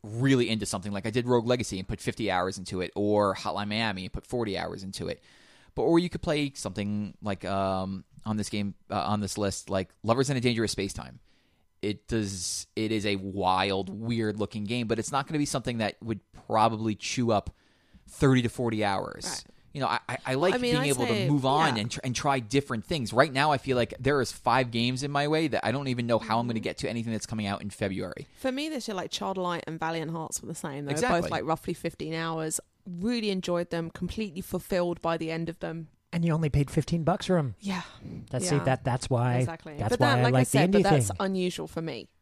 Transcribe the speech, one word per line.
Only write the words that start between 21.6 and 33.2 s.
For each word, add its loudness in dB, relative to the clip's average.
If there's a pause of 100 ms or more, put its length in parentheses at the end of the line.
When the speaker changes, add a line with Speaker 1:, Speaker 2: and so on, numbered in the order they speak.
Speaker 2:
yeah. 0
Speaker 1:
and, -2
tr-, -8
and -2
try 0
different 0
things. -4
Right 6
now, 4
I 4
feel 0
like 0
there 2
is -2
five 2
games 0
in -4
my 0
way 2
that 0
I 2
don't -2
even 0
know 4
how 0
I'm 0
gonna -2
Speaker 2:
Mm-hmm. -6
Speaker 1:
get -4
to -4
anything -4
that's -4
coming -4
out -4
in -8
February. -4 (100)
Speaker 2:
For -2
me -4
this -6
year, -6
like, -6
Childlight -4
and -8
Valiant -4
Hearts -6
were -12
the -8
same. -8
They -6
were -2
Speaker 1:
Exactly. 2
Speaker 2:
both, -2
like, -2
roughly -2
fifteen -6
hours. -4 (260)
Really -2